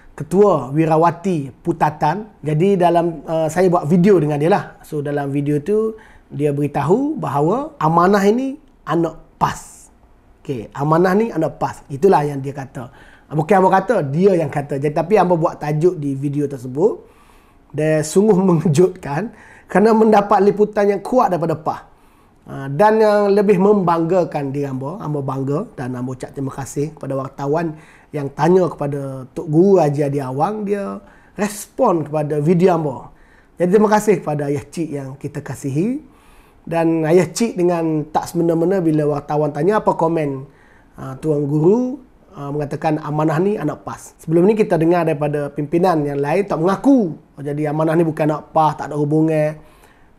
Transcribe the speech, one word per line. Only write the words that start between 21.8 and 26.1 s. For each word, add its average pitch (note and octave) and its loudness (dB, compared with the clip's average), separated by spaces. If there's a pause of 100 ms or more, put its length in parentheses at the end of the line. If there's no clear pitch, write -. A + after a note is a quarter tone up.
Ah, C#3 -10
dan G#3+ 4
yang G#3 2
lebih G3+ 2
membanggakan E3+ 0
diri C#3+ -4
Ambo, C3+ -8
Ambo D3+ -6
bangga C3+ -4
dan B2+ -10
Ambo B2+ -8